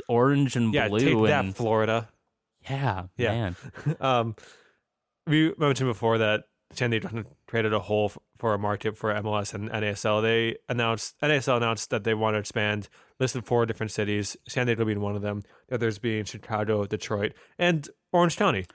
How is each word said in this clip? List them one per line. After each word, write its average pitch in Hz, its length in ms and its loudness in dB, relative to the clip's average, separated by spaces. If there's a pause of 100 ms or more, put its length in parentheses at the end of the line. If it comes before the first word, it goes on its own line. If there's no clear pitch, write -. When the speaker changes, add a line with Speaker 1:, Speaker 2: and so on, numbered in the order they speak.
Speaker 1:
orange 131 480 4
and 113 180 2
Speaker 2:
Yeah, 127 140 2
Speaker 1:
blue 104 120 0
Speaker 2:
take 117 300 4
that, 131 160 2
Speaker 1:
and 98 100 -4
Speaker 2:
Florida. 110 540 2 (580)
Speaker 1:
Yeah, 127 360 -2 (140)
Speaker 2:
Yeah. 117 140 0
Speaker 1:
man. 107 240 -2 (220)
Speaker 2:
<laughs> - 240 -4
Um, 120 340 0 (920)
we 156 320 4
mentioned 131 300 2
before 113 300 2
that 107 260 2 (280)
San 120 180 0
Diego 113 320 -4 (240)
traded 110 260 0
a 104 60 2
hole 104 260 0
f-, - 120 -6 (200)
for 110 160 0
a 101 60 0
market 104 360 -2
for 110 160 -2
M 104 140 -4
L 107 120 0
S 101 160 -4
and 104 180 -8
N 110 120 -4
A 104 40 -2
S 101 180 -4
L. 107 160 2
They 113 360 0 (100)
announced, 113 540 -2
N 151 100 2
A 151 40 4
S 135 120 -2
L 123 100 2
announced 113 320 -2
that 110 140 -2
they 113 100 0
want 107 220 0
to - 40 0
expand, 104 500 -2 (300)
listed 127 260 -2
four 120 200 2
different 110 260 -4
cities, 104 460 -2 (100)
San 127 200 -2
Diego 113 180 0
being 104 160 -2
one 101 140 -4
of 101 60 -6
them, 104 200 -4 (260)
the 127 80 -4
others 110 220 -2
being 107 280 -2
Chicago, 107 600 -2
Detroit, 104 480 -4 (240)
and 175 320 0 (240)
Orange 175 240 4
County. 120 380 0